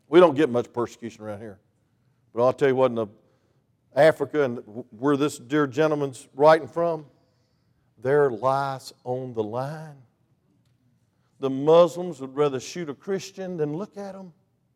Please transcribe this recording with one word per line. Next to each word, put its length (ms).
We 120
don't 140
get 140
much 240
persecution 520
around 160
here. 180
But 120
I'll 80
tell 160
you 80
what, 140
in 40
the 120
Africa 480
and 480
where 260
this 220
dear 280
gentleman's 680
writing 340
from, 380
their 320
life's 640
on 280
the 100
line. 540
The 100
Muslims 720
would 160
rather 240
shoot 280
a 60
Christian 640
than 200
look 200
at 180
'em. 180